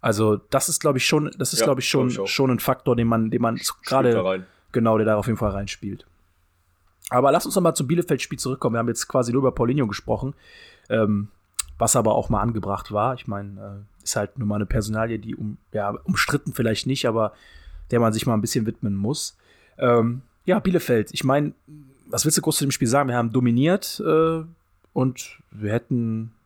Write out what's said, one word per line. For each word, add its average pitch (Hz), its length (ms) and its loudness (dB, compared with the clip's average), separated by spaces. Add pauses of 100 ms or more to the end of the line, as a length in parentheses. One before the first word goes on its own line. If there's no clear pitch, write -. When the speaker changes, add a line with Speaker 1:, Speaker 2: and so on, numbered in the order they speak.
Speaker 1:
Also, 107 360 2
das - 320 -2
ist, 160 100 -2
glaub 143 160 2
ich, 123 100 0
schon, 151 320 2
das 123 140 -4
ist, 160 80 0
Speaker 2:
Ja, - 60 4
Speaker 1:
glaub 135 140 2
ich, - 100 -4
schon, 127 180 2
Speaker 2:
glaub 123 40 0
ich - 80 -6
auch. 98 80 -2
Speaker 1:
schon 135 240 2
ein 120 80 2
Faktor, 131 360 0
den 117 120 2
man, 113 240 2
den 117 100 0
man 117 160 0
so - 60 -12 (100)
Speaker 2:
Spielt - 120 -18
Speaker 1:
gerade 131 280 2
Speaker 2:
da 101 80 2
rein. 95 240 -2 (260)
Speaker 1:
Genau, 113 260 2
der 110 80 2
da 107 120 4
auf 104 100 -2
jeden 110 100 -2
Fall 104 140 -2
reinspielt. 98 540 -8 (1040)
Aber 131 220 4
lass 165 140 2
uns - 100 -4
noch 185 80 2
mal 165 120 4
zum 135 120 -2
Bielefeld-Spiel 151 520 -2
zurückkommen. 127 360 -2
Wir 117 40 0
haben 117 80 0
jetzt 117 200 -4
quasi 120 260 0
nur 131 80 2
über 127 100 2
Paulinho 123 360 0
gesprochen, 117 480 -6 (540)
ähm, 107 400 0 (480)
was 117 200 2
aber 110 160 4
auch 113 160 0
mal 107 100 2
angebracht 98 540 -4
war. 113 220 0
Ich - 120 -14
mein, 101 300 -10
äh, 101 460 -16
ist - 120 -6
halt 104 220 -4
nur 113 100 -4
mal 104 80 0
eine 104 120 -2
Personalie, 110 520 -2
die 110 160 -10
um-, 107 220 -8 (160)
ja, 101 160 -2
umstritten - 640 -2
vielleicht 113 340 -2
nicht, 135 200 -2
aber 110 260 0 (580)
der 120 80 4
man 113 140 4
sich 110 120 -2
mal 117 100 2
ein 107 60 2
bisschen 110 240 -2
widmen 104 300 -4
muss. 107 420 -4 (420)
Ähm, 120 420 2 (240)
ja, 208 140 4
Bielefeld, 139 540 2
ich - 100 -6
mein, 147 320 2 (520)
was - 180 -4
willst 156 120 2
du - 40 0
groß - 160 0
zu 143 80 -2
dem 135 60 0
Spiel - 160 0
sagen? 135 220 2
Wir 120 80 -2
haben 117 160 0
dominiert, 127 720 2
äh, 160 380 2 (500)
und - 460 -4 (120)
wir 104 220 -4
hätten 113 580 -2 (140)